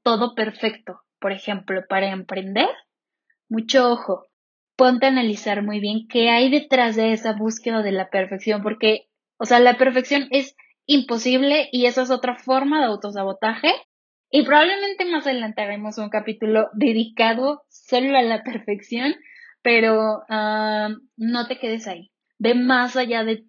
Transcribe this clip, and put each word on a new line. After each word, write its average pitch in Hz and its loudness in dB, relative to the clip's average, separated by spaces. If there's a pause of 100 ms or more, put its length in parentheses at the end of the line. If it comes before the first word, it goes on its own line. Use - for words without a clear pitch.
todo 233 0
perfecto, 214 -6 (180)
por 196 -4
ejemplo, 190 -6
para 196 -2
emprender, 190 -4 (800)
mucho 240 2
ojo, 202 -4 (480)
ponte 254 4
a 269 4
analizar 214 -2
muy 208 -4
bien 214 -4
qué 233 2
hay 240 4
detrás 254 0
de 220 2
esa 220 -4
búsqueda 220 -4
de 202 -2
la 190 -4
perfección, 196 -2
porque, 214 0 (300)
o 226 -6
sea, 240 6
la 247 6
perfección 262 0
es 269 -2 (300)
imposible 262 0
y 247 2
esa 247 0
es 254 -2
otra 247 -2
forma 277 0
de 262 2
autosabotaje. 208 -4 (580)
Y 285 4
probablemente 370 2
más 302 -4
adelante 226 -4
haremos 208 -8
un 208 -8
capítulo 214 -2
dedicado 226 0
solo 262 -2
a 247 6
la 226 -2
perfección, 233 -6 (460)
pero, 220 2
ah, 214 -2 (280)
no 233 -2
te 247 -14
quedes 226 -6
ahí. 180 -14 (280)
Ve 226 2
más 247 2
allá 233 0
de 220 -4